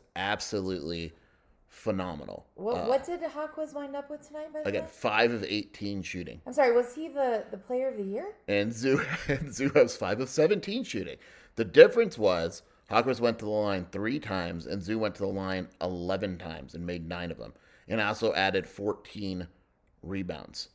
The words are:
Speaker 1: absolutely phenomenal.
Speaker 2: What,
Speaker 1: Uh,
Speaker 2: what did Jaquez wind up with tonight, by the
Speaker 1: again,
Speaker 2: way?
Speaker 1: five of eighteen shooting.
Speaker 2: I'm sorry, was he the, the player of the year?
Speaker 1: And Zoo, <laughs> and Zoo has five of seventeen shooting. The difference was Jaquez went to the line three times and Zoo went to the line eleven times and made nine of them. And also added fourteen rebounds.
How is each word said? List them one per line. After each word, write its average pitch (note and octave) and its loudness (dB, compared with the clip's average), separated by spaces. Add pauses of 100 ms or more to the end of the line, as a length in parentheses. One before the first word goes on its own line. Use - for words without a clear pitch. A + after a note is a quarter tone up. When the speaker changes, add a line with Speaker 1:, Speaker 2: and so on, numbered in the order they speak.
(160)
Speaker 1:
absolutely F2+ -2 (540)
phenomenal. D#2+ -6 (100)
Speaker 2:
What, G#3+ -4
Speaker 1:
Uh, F3+ -4
Speaker 2:
what C4+ 2
did F4 -8
Jaquez D4+ -8
wind C#4 -8
up C#4+ -8
with D4 -12
tonight, D4+ -12
by D4+ -8
the - -6
Speaker 1:
again, G2+ -2
Speaker 2:
way? - -12
Speaker 1:
five A#2 2
of A2 -4
eighteen G2+ -4
shooting. E2 -10
Speaker 2:
I'm B3+ -12
sorry, B3+ 6
was A#3+ 2
he D#4+ -8
the, C4 -2
the G#3 -10
player B3+ -4
of A#3+ -4
the G3+ -4
year? C4 -6 (120)
Speaker 1:
And G2+ 0
Zoo, C3 2 (140)
<laughs> - -8
and C#3 -4
Zoo C3+ 0
has A#2+ 6
five G#2+ -2
of C3 -4
seventeen G3 2
shooting. F2 -6 (400)
The A2+ 0
difference E3 10
was F2 2 (300)
Jaquez A#2+ 2
went A#2 2
to A2+ -8
the G#2 -2
line G2+ 0
three G#2+ -2
times F2 -4
and F#2 -4
Zoo G#2+ -2
went G#2+ 0
to - -12
the G2 0
line F#2+ -2 (100)
eleven F#2 -2
times D#2+ -12
and E2+ -6
made F2 -6
nine F2 -6
of - -10
them. A1 -14 (340)
And A2 0
also G#2+ 2
added F#2+ 2
fourteen G2 -6 (560)
rebounds. F2 -8